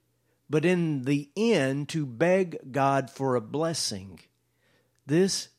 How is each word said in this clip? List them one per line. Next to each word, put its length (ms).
but 160
in 380
the 340
end 520
to 180
beg 640
God 400
for 240
a 60
blessing. 800
This 440